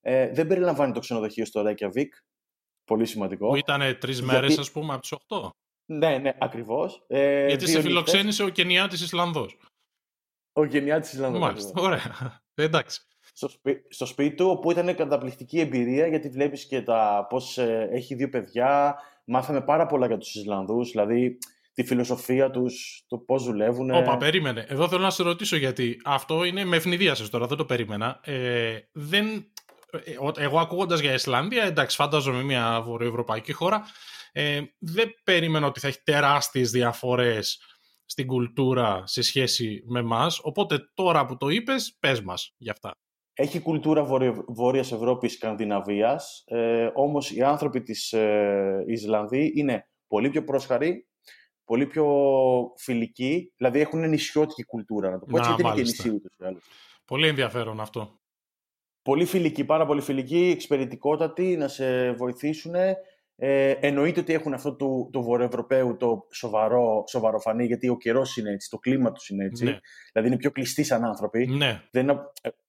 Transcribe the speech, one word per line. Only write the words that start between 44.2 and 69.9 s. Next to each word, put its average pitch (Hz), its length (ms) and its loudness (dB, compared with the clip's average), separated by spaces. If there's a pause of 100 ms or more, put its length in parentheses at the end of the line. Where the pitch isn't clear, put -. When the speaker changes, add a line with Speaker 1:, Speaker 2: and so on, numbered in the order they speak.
Speaker 1:
Βόρειας 127 440 0
Ευρώπης, 120 400 0
Σκανδιναβίας, 104 1120 -2
ε, 117 480 0
όμως 143 360 0
οι 110 120 -2
άνθρωποι 139 400 0
της, - 300 -8
ε, 101 720 2
Ισλανδοί 110 680 0
είναι 131 340 -2 (180)
πολύ 110 240 2
πιο 151 140 -2
πρόσχαροι, 139 640 -2 (560)
πολύ 123 220 0
πιο 151 200 0 (720)
φιλικοί, 127 800 -4
δηλαδή 127 240 2
έχουν 160 280 0
νησιώτικη 151 560 0
κουλτούρα, 104 460 -4
να 92 80 -4
το - 80 -18
πω 139 120 0
έτσι, 120 120 4
Speaker 2:
Να, 113 60 4
Speaker 1:
γιατί - 60 4
είναι 113 120 2
και 107 80 0
Speaker 2:
μάλιστα. 117 220 -2
Speaker 1:
νησί 110 120 0
ούτως 98 220 -10
ή 92 60 -12
άλλως. 92 200 -10 (400)
Speaker 2:
Πολύ 147 240 0
ενδιαφέρον 117 520 -2
αυτό. 107 380 -10 (840)
Speaker 1:
Πολύ 147 220 4
φιλικοί, 165 400 0
πάρα 156 220 4
πολύ 147 140 2
φιλικοί, 143 540 2
εξυπηρετικότατοι, 156 1000 0
να 143 120 -2
σε 127 440 0
βοηθήσουνε. 156 840 -2 (400)
Ε, 135 340 2
εννοείται 143 500 2
ότι 165 120 0
έχουν 156 220 -2
αυτό 131 220 -4
του, 131 360 -2
του 131 100 -2
Βορειοευρωπαίου 120 760 0
το 117 360 0
σοβαρό, 110 760 2
σοβαροφανή, 110 560 0
γιατί 120 240 0
ο 123 80 2
καιρός 123 400 0
είναι 107 140 -4
έτσι, 98 200 -8
το 113 80 -10
κλίμα 127 340 0
τους - 160 -14
είναι 98 160 -4
έτσι. 117 200 -4
Speaker 2:
Ναι. 113 140 0 (340)